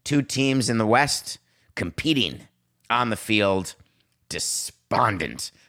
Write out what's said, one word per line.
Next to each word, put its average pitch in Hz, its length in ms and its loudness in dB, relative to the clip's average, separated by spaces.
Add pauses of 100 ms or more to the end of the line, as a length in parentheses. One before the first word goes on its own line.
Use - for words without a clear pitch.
Two 143 180 2
teams 131 480 0
in 117 80 2
the 110 80 2
West 127 540 0 (340)
competing 98 760 -2 (440)
on 120 180 2
the 107 60 -2
field, 98 580 2 (560)
despondent - 1200 -4 (180)